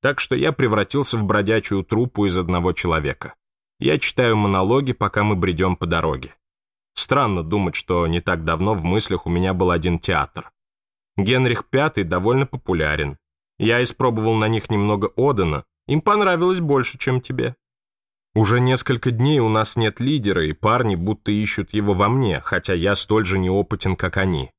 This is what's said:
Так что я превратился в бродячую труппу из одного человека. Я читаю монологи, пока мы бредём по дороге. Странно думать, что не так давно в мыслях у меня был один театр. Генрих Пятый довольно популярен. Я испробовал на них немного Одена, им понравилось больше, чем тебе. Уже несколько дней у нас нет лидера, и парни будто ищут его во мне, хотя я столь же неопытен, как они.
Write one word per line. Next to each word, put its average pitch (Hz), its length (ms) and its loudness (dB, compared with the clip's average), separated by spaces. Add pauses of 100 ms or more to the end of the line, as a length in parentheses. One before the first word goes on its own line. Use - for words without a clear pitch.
Так 135 160 0
что - 160 -2
я 139 160 2
превратился 120 640 0
в 113 80 0
бродячую 104 600 0
труппу 110 420 0
из 90 100 0
одного 90 380 0
человека. 78 640 -4 (420)
Я 135 220 0
читаю 117 360 0
монологи, 107 580 2
пока 104 280 -2
мы 104 140 2
бредём 90 400 0
по 90 100 -8
дороге. 80 480 -2 (600)
Странно 110 480 0
думать, 90 320 -2
что 87 320 -2
не 85 120 0
так 85 240 -2
давно 85 300 0
в 90 100 -4
мыслях 92 440 -2
у - 20 -6
меня 90 240 0
был 90 160 2
один 85 300 0
театр. 78 520 -4 (680)
Генрих 117 480 0
Пятый 139 380 0
довольно 101 440 0
популярен. 76 720 -2 (400)
Я 117 240 2
испробовал 113 500 0
на 107 140 2
них 110 240 -2
немного 104 440 0
Одена, 95 500 0 (200)
им 147 160 -2
понравилось 185 600 2
больше, 143 360 0
чем 127 240 -2
тебе. 123 340 -4 (760)
Уже 110 260 4
несколько 127 520 0
дней 131 260 2
у 117 120 2
нас 110 260 0
нет 110 240 -2
лидера, 110 480 0
и 76 60 -2
парни 110 420 0
будто 98 360 -2
ищут 104 440 -2
его 104 180 2
во 101 160 2
мне, 113 320 0
хотя 95 320 -4
я 92 220 0
столь 107 300 0
же 95 120 -2
неопытен, 95 580 -2
как 90 220 -4
они. 90 420 -2